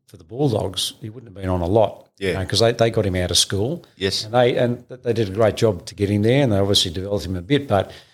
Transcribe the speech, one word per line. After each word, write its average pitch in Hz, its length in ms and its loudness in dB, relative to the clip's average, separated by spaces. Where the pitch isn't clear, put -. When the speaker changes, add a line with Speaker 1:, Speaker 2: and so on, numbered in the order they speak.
Speaker 1:
for - 100 -20
the 87 80 -20
Bulldogs, 107 760 -2
he 110 100 -12
wouldn't 117 240 -20
have 98 60 -18
been 95 100 -4
on 90 120 0
a 85 40 -2
lot. 104 420 2
Speaker 2:
Yeah. 98 140 -2
Speaker 1:
You - 60 0
know, 95 80 -4
'cause 101 140 -2
they, 113 120 4
they 107 180 2
got 104 160 0
him 90 100 -2
out 90 140 -2
of - 80 0
school. 120 460 -2
Speaker 2:
Yes. 95 280 -4
Speaker 1:
And 110 100 -8
they, 123 220 4
and 120 320 -2
th-, 127 140 -18
they 120 120 -2
did 104 160 -2
a - 20 -8
great 104 240 2
job 104 300 0
to - 80 -16
get 101 160 -2
him 104 120 2
there, 123 200 4
and 123 100 2
they 98 60 2
obviously 98 340 0
developed 95 320 -4
him 90 120 -6
a 90 60 -6
bit. 139 240 -2
But 98 240 0